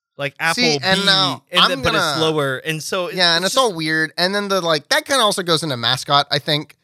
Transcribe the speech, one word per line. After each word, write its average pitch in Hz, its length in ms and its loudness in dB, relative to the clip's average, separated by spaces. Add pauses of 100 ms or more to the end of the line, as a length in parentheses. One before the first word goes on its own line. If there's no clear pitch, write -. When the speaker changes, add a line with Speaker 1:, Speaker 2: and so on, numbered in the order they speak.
(180)
Speaker 1:
Like 139 200 -6
Apple 165 240 0
Speaker 2:
See, 240 200 2
and 190 180 2
Speaker 1:
B, 202 60 -2
Speaker 2:
now 190 440 0
Speaker 1:
and 175 100 2
Speaker 2:
I'm 190 100 6
Speaker 1:
then, 180 120 -4
but - 120 0
it's 196 100 2
Speaker 2:
gonna 147 160 -2
Speaker 1:
lower. 151 380 0
And 156 240 -6
so 185 240 -4
it, - 80 -8
Speaker 2:
Yeah, 175 220 2
and 175 100 0
Speaker 1:
it's - 80 -4
Speaker 2:
it's - 40 -6
all 262 120 4
Speaker 1:
just 170 80 -6
Speaker 2:
weird. 160 400 0
And 185 160 0
then 202 140 -2
the, 190 120 0
like, 165 300 -2
that 302 160 0
kinda 269 160 0
also 202 200 0
goes 165 200 0
into 147 160 -4
mascot, 127 520 0
I 151 100 -2
think, 151 440 -4